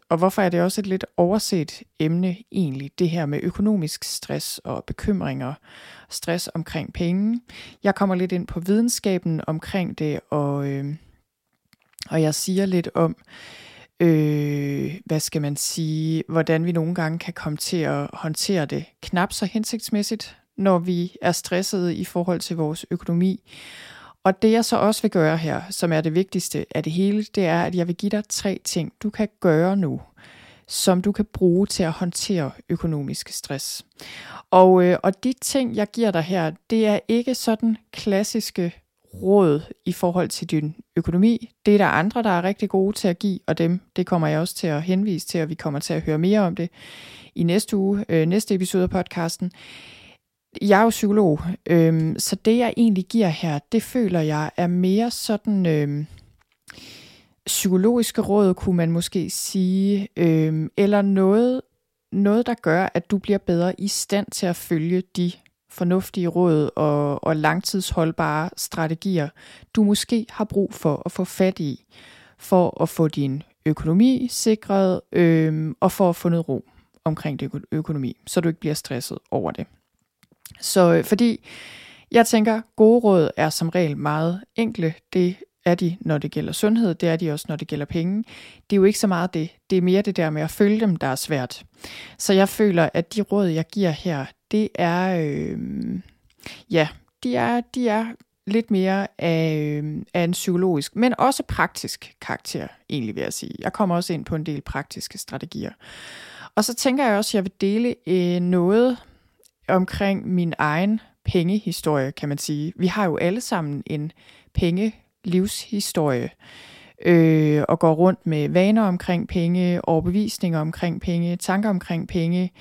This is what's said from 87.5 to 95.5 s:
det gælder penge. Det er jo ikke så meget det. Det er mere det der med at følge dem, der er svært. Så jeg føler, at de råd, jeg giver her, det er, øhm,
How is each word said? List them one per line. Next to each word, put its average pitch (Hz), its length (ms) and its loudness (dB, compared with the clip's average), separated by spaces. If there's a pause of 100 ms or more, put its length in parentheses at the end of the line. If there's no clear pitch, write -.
det 160 120 -8
gælder 147 180 -6
penge. 185 380 -2 (460)
Det 208 60 2
er - 20 6
jo 185 60 6
ikke 208 160 6
så 214 80 2
meget 180 260 0
det. 165 160 -4 (200)
Det 190 80 4
er 180 40 4
mere 185 200 4
det 208 160 -2
der 160 120 2
med 151 120 -2
at 156 100 -4
følge 214 280 4
dem, 208 160 2
der 143 120 -2
er 131 80 0
svært. 131 480 -4 (540)
Så - 160 0
jeg 190 160 6
føler, 175 440 2
at 170 220 -2
de 214 60 -2
råd, 196 260 0
jeg 165 200 -2
giver 202 220 0
her, 147 360 -4 (260)
det 214 240 2
er, 180 440 0
øhm, 147 840 -4 (640)